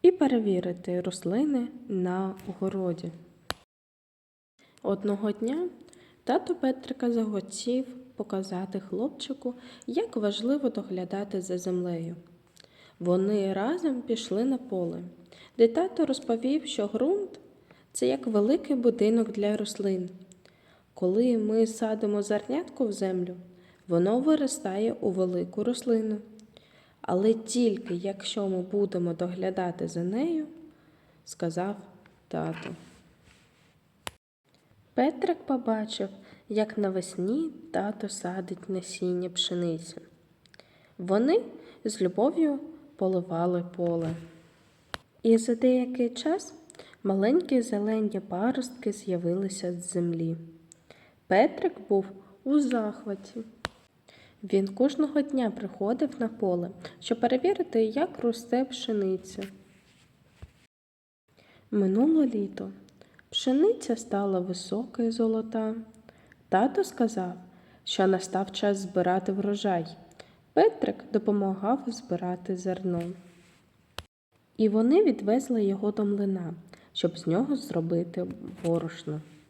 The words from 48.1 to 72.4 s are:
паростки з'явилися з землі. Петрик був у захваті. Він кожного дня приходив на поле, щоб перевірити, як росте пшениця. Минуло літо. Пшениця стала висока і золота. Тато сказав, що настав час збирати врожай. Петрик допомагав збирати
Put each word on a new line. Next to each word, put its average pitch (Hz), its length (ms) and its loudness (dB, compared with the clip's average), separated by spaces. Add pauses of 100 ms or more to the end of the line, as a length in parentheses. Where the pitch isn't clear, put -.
паростки 226 720 -2
з'явилися 180 800 -2
з 175 200 -6
землі. 165 440 0 (920)
Петрик 254 600 2
був 196 180 2 (380)
у 294 160 4
захваті. 220 840 -4 (960)
Він 196 260 2
кожного 294 540 2
дня 262 280 0
приходив 214 680 -2
на 226 100 -2
поле, 180 420 -2 (300)
щоб - 200 -2
перевірити, 254 640 2
як 277 340 -2
росте 240 460 0
пшениця. 196 800 -2 (2250)
Минуло 226 540 4
літо. 202 460 -4 (600)
Пшениця 277 640 2
стала 196 440 0
висока 196 640 -4
і 226 80 2
золота. 220 640 0 (720)
Тато 269 360 4
сказав, 190 480 -2 (520)
що - 220 2
настав 190 460 2
час 202 260 2
збирати 185 540 2
врожай. 196 540 0 (640)
Петрик 339 600 4
допомагав 208 760 2
збирати 180 720 -4